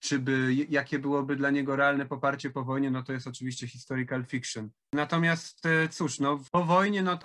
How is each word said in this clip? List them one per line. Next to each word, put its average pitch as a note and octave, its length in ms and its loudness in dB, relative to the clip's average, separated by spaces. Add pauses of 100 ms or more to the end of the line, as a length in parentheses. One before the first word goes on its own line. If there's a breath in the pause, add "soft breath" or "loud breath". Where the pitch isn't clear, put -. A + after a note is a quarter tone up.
czy C#3+ 180 0
by, C3 360 2
j-, D3 160 2
jakie C#3+ 280 0
byłoby C#3+ 380 0
dla C#3 140 2
niego C#3 260 0
realne C#3 300 2
poparcie C#3 440 -2
po C3 140 -4
wojnie, C3+ 260 0
no C3 120 -2
to C3+ 100 -6
jest B2+ 140 -6
oczywiście B2+ 400 -8
historical B2+ 580 -4
fiction. A#2 460 -8 (220)
Natomiast, E3 760 0
e, D#3+ 220 4
cóż, D3+ 320 -4
no, C#3+ 200 2 (120)
po F3 120 4
wojnie, F#3+ 380 4
no, F3+ 220 0